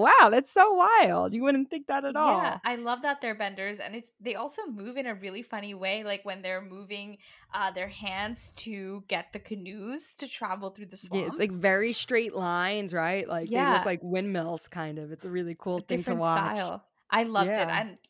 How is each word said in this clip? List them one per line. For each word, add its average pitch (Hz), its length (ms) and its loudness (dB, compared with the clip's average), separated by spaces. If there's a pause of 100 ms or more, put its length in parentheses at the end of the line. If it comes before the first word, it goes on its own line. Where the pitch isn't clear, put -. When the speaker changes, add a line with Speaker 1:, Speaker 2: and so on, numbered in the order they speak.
(200)
Speaker 1:
wow, 233 100 12
that's 247 220 4
so 415 200 8
wild." 294 600 6
You 233 80 -2
wouldn't 277 280 4
think 302 180 -8
that 277 160 0
at 277 120 -4
Speaker 2:
Yeah, 196 440 2
Speaker 1:
all. - 40 -20
Speaker 2:
I 240 120 -2
love 240 260 -4
that 285 180 -2
they're 226 140 -4
benders, 202 460 -6
and 208 160 -10
it's, 233 240 -14
they 214 160 -4
also 294 300 -8
move 226 300 -10
in 262 100 -4
a 226 80 -6
really 190 280 -10
funny 202 320 -10
way, 190 300 -4
like, 202 200 -6
when 190 180 -8
they're 185 200 -4
moving, 202 560 -14 (340)
uh, 196 200 -2
their 185 160 -6
hands 202 720 -6
to 196 500 -8
get 170 240 -4
the 202 80 -10
canoes 208 760 -8
to 277 120 -10
travel 196 420 -6
through 202 160 -18
the 190 160 -18
Speaker 1:
Yeah, 185 240 -2
it's, 285 120 -6
Speaker 2:
swamp. - 0 -
Speaker 1:
like, 208 140 0
very 190 400 2
straight 226 420 -2
lines, 185 600 -2
right? 175 340 0
Like, 170 240 -4
they 254 120 2
Speaker 2:
Yeah. - 20 4
Speaker 1:
look 208 180 4
like 180 180 -2
windmills, 180 640 -2
kind 156 300 -8
of. 151 140 -12
It's 156 120 -16
a 185 60 -10
really 175 280 -4
cool 180 200 -4
Speaker 2:
A 180 40 -8
Speaker 1:
thing 175 220 -4
to 185 100 -2
Speaker 2:
different - 20 -2
Speaker 1:
watch. 170 460 2
Speaker 2:
style. 180 240 -8 (240)
I 226 140 4
loved 208 340 2
it. 180 100 0
Speaker 1:
Yeah. - 20 -4
Speaker 2:
I'm, 196 260 -4 (140)